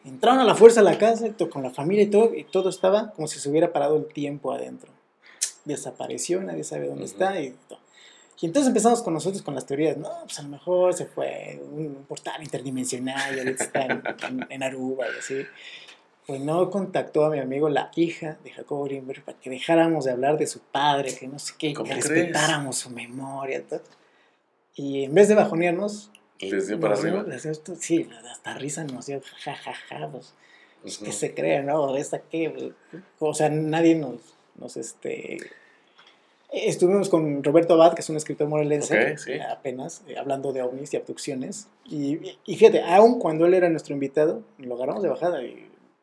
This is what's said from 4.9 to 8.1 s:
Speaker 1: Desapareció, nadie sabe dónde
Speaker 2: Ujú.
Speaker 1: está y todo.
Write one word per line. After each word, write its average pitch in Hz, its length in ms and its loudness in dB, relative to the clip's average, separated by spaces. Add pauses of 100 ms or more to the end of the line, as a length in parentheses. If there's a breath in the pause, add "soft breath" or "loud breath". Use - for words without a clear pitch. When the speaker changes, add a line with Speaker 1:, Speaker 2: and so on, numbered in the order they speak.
Speaker 1:
Desapareció, 147 760 -6
nadie 165 200 -8
sabe 147 240 -6
dónde 139 200 -8
Speaker 2:
Ujú. 185 60 -14
Speaker 1:
está 190 280 -2
y 131 140 -8 (140)
todo. - 120 -20 (600 soft breath)